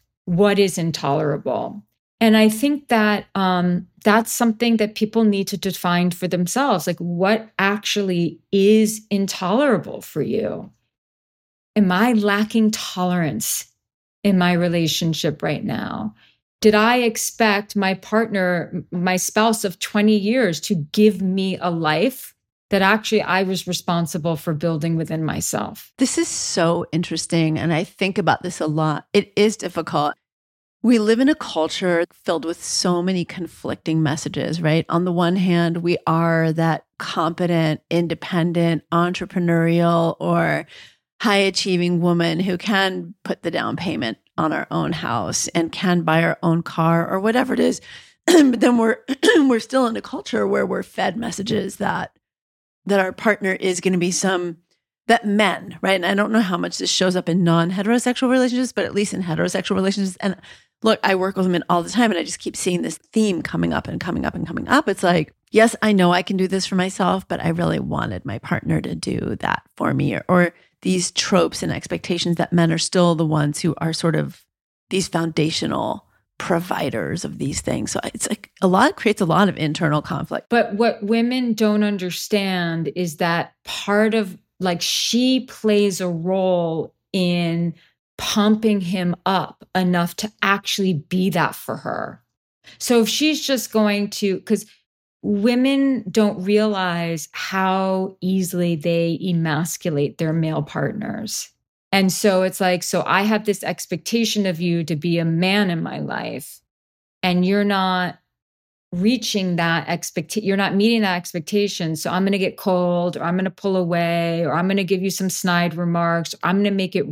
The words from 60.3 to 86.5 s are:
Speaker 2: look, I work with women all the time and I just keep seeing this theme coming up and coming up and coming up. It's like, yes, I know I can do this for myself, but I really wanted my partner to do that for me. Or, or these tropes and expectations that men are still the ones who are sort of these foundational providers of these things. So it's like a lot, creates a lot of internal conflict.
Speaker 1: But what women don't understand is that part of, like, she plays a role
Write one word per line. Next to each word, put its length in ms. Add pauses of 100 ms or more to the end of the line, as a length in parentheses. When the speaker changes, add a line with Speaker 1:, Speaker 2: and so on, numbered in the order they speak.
Speaker 2:
look, 220
I 100
work 220
with 100
women 240
all 140
the 80
time 180
and 100
I 40
just 160
keep 160
seeing 260
this 160
theme 460
coming 300
up 140
and 120
coming 260
up 80
and 140
coming 200
up. 220
It's 140
like, 320 (160)
yes, 320
I 80
know 200
I 120
can 140
do 100
this 180
for 80
myself, 540
but 120
I 100
really 300
wanted 460
my 140
partner 420
to 140
do 460
that 200 (140)
for 180
me. 220
Or, 120
or 260 (280)
these 300
tropes 500
and 100
expectations 640
that 140
men 200
are 80
still 340
the 100
ones 360
who 180
are 160
sort 220
of 280 (460)
these 180
foundational 1000 (320)
providers 840
of 140
these 240
things. 300
So 120
it's 240
like 220 (140)
a 40
lot, 280
creates 260
a 40
lot 240
of 80
internal 440
conflict. 480
Speaker 1:
But 240
what 300
women 500
don't 300
understand 1120
is 220
that 360 (100)
part 520
of, 200 (240)
like, 220
she 600
plays 600
a 80
role 840 (180)